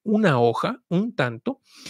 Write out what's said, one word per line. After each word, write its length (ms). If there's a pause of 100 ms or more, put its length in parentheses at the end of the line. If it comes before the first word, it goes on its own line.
una 380
hoja, 480
un 260
tanto, 460 (300)